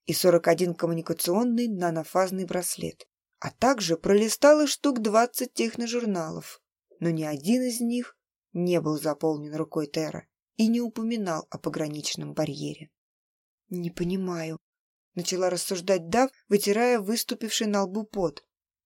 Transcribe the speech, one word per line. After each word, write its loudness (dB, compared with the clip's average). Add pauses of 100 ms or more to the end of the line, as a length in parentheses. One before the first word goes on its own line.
и 0
сорок 4
один 4
коммуникационный 0
нанофазный -2
браслет, -6 (320)
а -8
также 2
пролистала 6
штук 0
двадцать 2
техножурналов, -4 (380)
но 0
ни -2
один 0
из -2
них -4 (360)
не 2
был 0
заполнен -2
рукой -4
Терра -6 (280)
и 4
не 2
упоминал -4
о -10
пограничном -6
барьере. -6 (800)
«Не -6
понимаю», -4 (580)
начала 0
рассуждать -2
Дав, 2 (160)
вытирая 2
выступивший -4
на 2
лбу -4
пот. -4 (420)